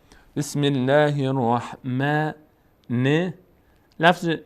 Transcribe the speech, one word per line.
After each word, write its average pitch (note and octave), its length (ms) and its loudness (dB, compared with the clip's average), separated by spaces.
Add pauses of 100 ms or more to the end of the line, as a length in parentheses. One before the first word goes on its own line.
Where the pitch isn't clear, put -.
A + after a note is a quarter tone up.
(360)
بسم D3 280 -4
الله C#3+ 680 2
الرحمن. C3+ 1040 -2 (1700)
لفظ E3+ 300 4 (160)